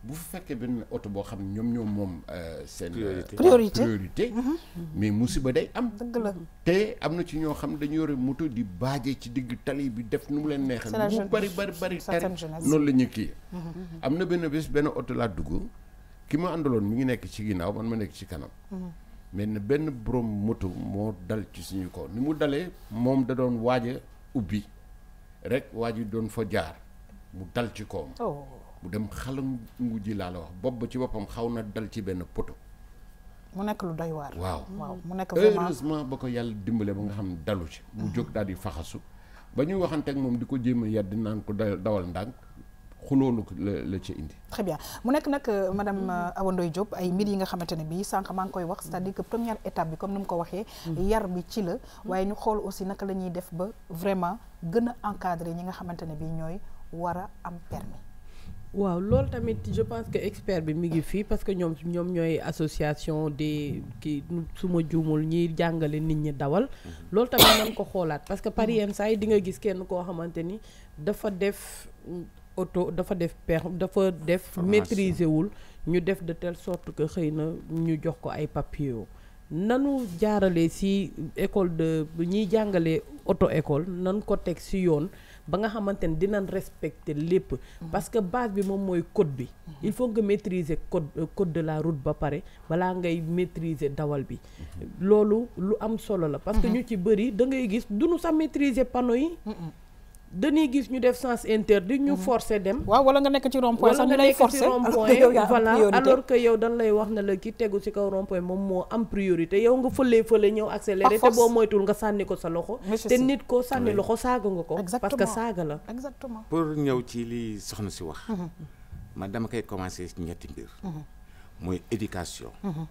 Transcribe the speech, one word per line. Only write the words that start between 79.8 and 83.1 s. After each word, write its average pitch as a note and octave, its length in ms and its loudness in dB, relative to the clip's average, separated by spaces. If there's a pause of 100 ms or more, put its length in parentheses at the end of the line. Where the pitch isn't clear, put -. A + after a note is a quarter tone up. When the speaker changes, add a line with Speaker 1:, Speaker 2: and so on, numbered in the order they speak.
Speaker 4:
jaarale F#3+ 500 4
si G3 440 0 (240)
école F#3+ 400 0
de, D#3+ 300 0 (120)
ñiy F#3 320 0
jàngale F#3+ 520 2 (220)